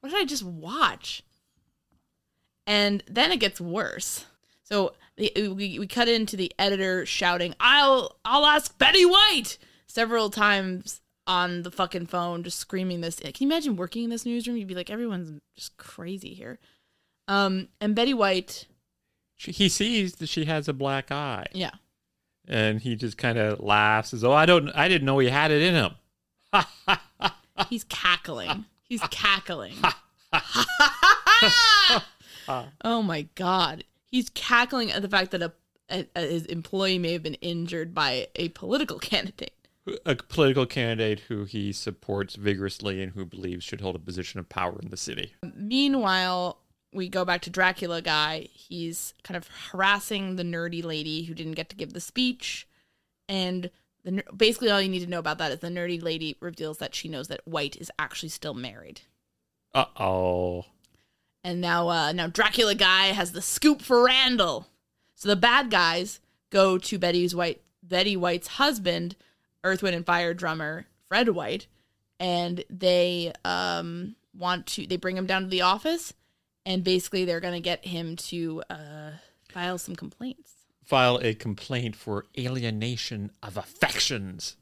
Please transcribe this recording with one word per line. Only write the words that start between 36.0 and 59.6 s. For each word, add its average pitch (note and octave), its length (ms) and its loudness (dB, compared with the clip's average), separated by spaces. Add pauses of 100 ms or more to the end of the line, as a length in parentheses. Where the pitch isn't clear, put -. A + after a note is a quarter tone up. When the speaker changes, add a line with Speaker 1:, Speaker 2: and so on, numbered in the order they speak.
Speaker 1:
a, E3+ 60 -4
his D#3+ 260 -4
employee F#3+ 520 -2
may E3+ 140 -2
have E3+ 120 -6
been D#3 100 -6
injured E3+ 580 -6
by C#3 440 0
a E3+ 140 -4
political - 480 -4
<laughs> - 20 -10
candidate. - 520 -4 (520)
Speaker 2:
A D3+ 100 0
political C3+ 500 2
candidate A2+ 600 -2
who G#2 180 -6
he G2+ 280 -6
supports G2 640 -6
vigorously G2 680 -4
and F#2 100 -8
who F#2+ 120 -8
believes F2+ 400 -8
should - 160 -10
hold F#2+ 160 -4
a D#2+ 40 -8
position F2 380 -10
of F2 100 -10
power F2+ 320 -4
in - 100 -12
the - 60 -12
city. - 380 -10 (220)
Speaker 1:
Meanwhile, G3+ 1000 0 (340)
we F#3 160 -6
go F#3+ 160 -2
back F3+ 180 0
to - 80 -10
Dracula F#3 500 0
guy. D#3 520 0
He's E3+ 600 -10 (120)
kind F3+ 120 -10
of E3+ 120 -10 (240)
harassing G3 640 0
the F3+ 80 -6
nerdy E3+ 400 -6
lady D#3 400 -6
who E3 100 -10
didn't D#3+ 200 -8
get D#3+ 160 -10
to - 60 -18
give - 180 -10
the F3+ 60 -10
speech. - 640 -4 (640)
And F#3 420 -4 (340)
the F#3 80 -6
ner-, F#3+ 240 -6
basically A3 340 4
all G3+ 100 4
you F#3+ 80 0
need F#3 160 -2
to F3 60 -10
know F3 80 -4
about E3 200 -4
that D#3+ 120 -2
is - 80 -6
the E3+ 100 -10
nerdy F3 320 -6
lady D#3+ 400 -6
reveals D#3+ 380 -10
that - 160 -10
she - 140 -10
knows D3+ 180 -10
that - 200 -12
White D3 300 -4
is E3+ 220 -16
actually D#3 300 -8
still D3+ 260 -10
married. A2+ 460 -14 (760)